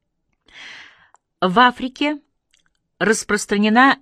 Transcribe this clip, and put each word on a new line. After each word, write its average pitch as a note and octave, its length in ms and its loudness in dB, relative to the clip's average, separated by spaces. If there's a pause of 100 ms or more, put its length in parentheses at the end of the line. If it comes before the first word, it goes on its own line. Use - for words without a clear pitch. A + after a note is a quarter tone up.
(1400)
В F3+ 200 -2
Африке C4 580 -2 (800)
распространена G#3+ 1040 0